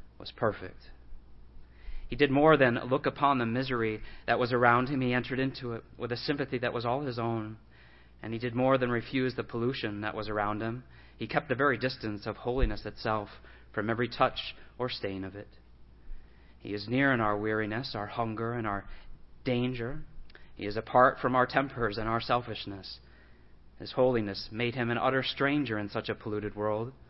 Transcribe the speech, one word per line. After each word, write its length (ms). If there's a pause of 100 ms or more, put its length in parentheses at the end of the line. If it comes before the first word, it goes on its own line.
(200)
was 120
perfect. 600 (1160)
He 100
did 120
more 280
than 180 (140)
look 160
upon 340
the 60
misery 580 (240)
that 100
was 140
around 380
him. 120
He 120
entered 260
into 340
it 100 (140)
with 140
a 60
sympathy 420
that 140
was 120
all 160
his 160
own. 400 (680)
And 100
he 60
did 160
more 240
than 100
refuse 460
the 80
pollution 580
that 140
was 140
around 320
him. 220 (340)
He 100
kept 200
the 60
very 240
distance 480
of 120
holiness 460
itself 460 (420)
from 160
every 200
touch 480 (240)
or 100
stain 340
of 120
it. 240 (960)
He 160
is 140
near 260
in 80
our 160
weariness, 560
our 140
hunger, 460
and 120
our 200 (580)
danger. 580 (540)
He 100
is 100
apart 440
from 160
our 100
tempers 540
and 100
our 120
selfishness. 800 (800)
His 140
holiness 600
made 220
him 160
an 80
utter 240
stranger 560
in 120
such 200
a 60
polluted 400
world. 380 (160)